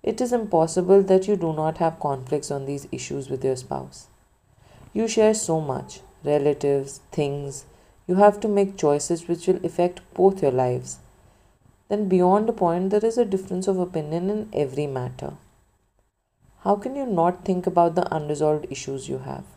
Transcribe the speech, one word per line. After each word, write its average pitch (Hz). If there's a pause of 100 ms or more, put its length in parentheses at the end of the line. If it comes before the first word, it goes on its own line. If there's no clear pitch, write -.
It 220
is 240
impossible 185
that 190
you 208
do 165
not 156
have 165
conflicts 139
on 139
these 139
issues 131
with 131
your 131
spouse. - (880)
You 226
share 220
so 160
much, 131 (240)
relatives, 143 (100)
things. 143 (400)
You 180
have 208
to 220
make 202
choices 151
which 170
will 185
affect 175 (140)
both 190
your 139
lives. 127 (880)
Then 208
beyond 190
a 220
point, 180
there 208
is 226
a 240
difference 190
of 185
opinion 175
in 214
every 143
matter. 131 (1300)
How 202
can 262
you 277
not 175
think 180
about 170
the 180 (120)
unresolved 151
issues 135
you 131
have? - (120)